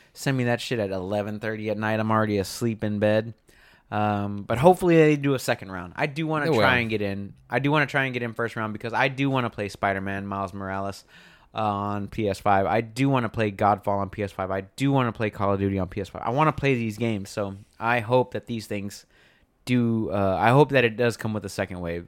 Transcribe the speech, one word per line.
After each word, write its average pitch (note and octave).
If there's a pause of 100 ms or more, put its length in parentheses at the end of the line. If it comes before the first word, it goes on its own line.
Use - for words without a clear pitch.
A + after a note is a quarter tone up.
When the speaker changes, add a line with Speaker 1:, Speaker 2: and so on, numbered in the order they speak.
(140)
Speaker 1:
Send C3+
me B2
that A#2+
shit A#2+
at G2
eleven G2+
thirty A2
at G#2
night. A2
I'm A2
already G#2+
asleep A2
in G#2
bed. A2 (580)
Um, G2+
but A2+
hopefully F3
they D3+
do C#3
a A#2+
second G#2+
round. F2
I D3
do D3+
wanna D3+
Speaker 2:
They C#3
Speaker 1:
try B2+
Speaker 2:
will. B2
Speaker 1:
and A2+
get G#2+
in. G2 (160)
I B2
do C#3+
wanna D3+
try C3+
and C3
get A#2+
in A#2
first A#2
round A2
because A2+
I B2+
do C#3
wanna B2+
play G#2
Spider-Man, G2
Miles G2
Morales, G2 (500)
uh, -
on G2+
P G#2+
S F#2+
five. G2
I G#2
do A#2
wanna B2
play A2
Godfall G2+
on G2
P G#2
S G2
five. F#2+
I F#2+
do C3+
wanna B2+
play G#2+
Call G2+
of G2
Duty G2
on F#2
P G2+
S F2+
five. -
I A#2
wanna D3+
play C#3
these A2+
games, G#2+
so G2 (240)
I A#2+
hope B2
that -
these A2+
things G2+ (600)
do, A#2
uh, F#2+
I G#2+
hope C#3
that C3
it A2
does A#2+
come A2
with G2+
a F#2+
second F#2
wave. F2